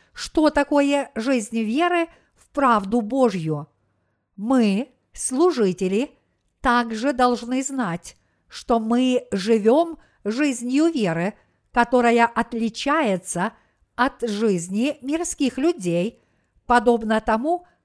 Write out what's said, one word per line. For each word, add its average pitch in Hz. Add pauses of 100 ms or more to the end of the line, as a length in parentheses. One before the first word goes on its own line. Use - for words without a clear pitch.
(140)
что -
такое 285
жизнь 226
веры 330 (280)
в -
правду 233
Божью. 190 (680)
Мы, 220 (200)
служители, 240 (500)
также 240
должны 247
знать, 240 (300)
что -
мы 247
живем 226 (240)
жизнью 254
веры, 196 (360)
которая 240
отличается 226 (420)
от 254
жизни 208
мирских 294
людей, 214 (440)
подобно 220
тому, 294 (200)